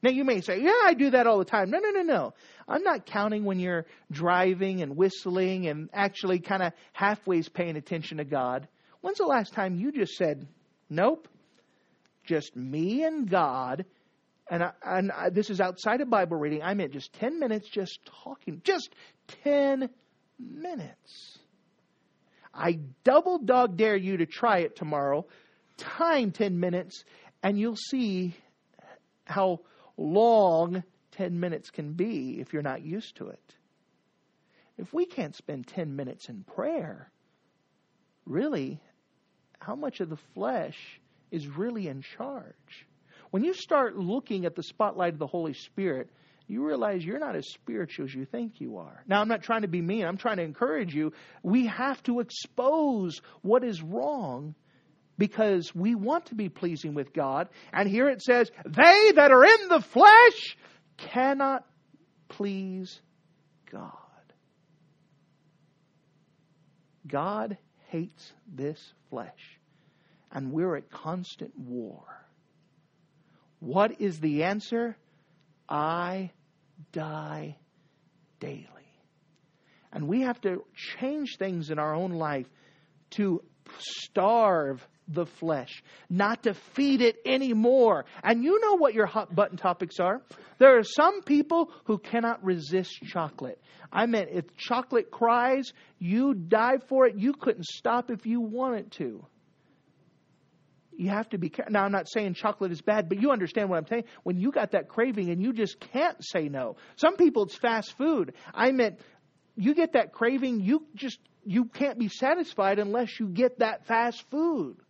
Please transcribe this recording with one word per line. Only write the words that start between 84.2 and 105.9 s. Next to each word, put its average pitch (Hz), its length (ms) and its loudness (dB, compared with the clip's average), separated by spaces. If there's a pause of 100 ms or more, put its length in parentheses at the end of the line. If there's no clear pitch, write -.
the 170 180 -4
flesh, 156 580 -6 (260)
not 202 340 0
to 208 100 0
feed 269 480 0
it 233 240 4
anymore. 240 800 4 (180)
And 233 200 2
you 359 180 4
know 415 140 4
what 294 180 4
your 214 120 4
hot 190 300 -4
button 185 220 2
topics 175 420 -4
are. 196 220 0 (360)
There 262 200 10
are 220 60 4
some 359 380 2
people 302 500 2 (140)
who 214 120 0
cannot 233 460 -4
resist 180 480 -2 (140)
chocolate. 151 560 -8 (300)
I 214 140 0
meant 214 260 0
if 175 240 -6
chocolate 247 560 -2
cries, 247 640 2 (260)
you 233 340 0
die 220 440 2 (100)
for 262 180 6
it. 214 100 2
You 220 180 0
couldn't 226 320 -4
stop 247 440 -4
if 226 160 -8
you 240 160 -2
wanted 226 520 -4
to. 120 320 -8 (1700)
You 190 140 -4
have 208 200 -2
to 214 80 -6
be 170 120 -4
care-, - 200 -8
now, 208 140 2
I'm 196 80 0
not 190 160 -2
saying 202 280 -4
chocolate 196 360 -4
is 160 100 -8
bad, 208 280 0
but 196 100 -2
you 277 120 2
understand 202 380 -2
what 180 80 0
I'm 156 100 -4
saying. 233 180 -4 (180)
When 180 140 -2
you 214 140 0
got 220 200 -2
that 165 160 0
craving 214 440 -2
and 175 100 -2
you 240 100 0
just 220 280 -4
can't 311 420 -2